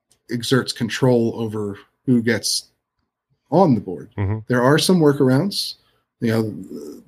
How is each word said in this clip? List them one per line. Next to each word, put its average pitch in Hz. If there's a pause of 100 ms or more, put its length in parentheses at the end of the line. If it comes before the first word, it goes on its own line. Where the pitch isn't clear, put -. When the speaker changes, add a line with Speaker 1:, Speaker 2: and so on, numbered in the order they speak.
(300)
Speaker 1:
exerts 120
control 117
over 104 (280)
who 123
gets 107 (840)
on 156
the 101
board. 87
Speaker 2:
Mm-hmm. 104
Speaker 1:
There 123
are 139
some 185
workarounds. 143 (460)
You 117
know, 107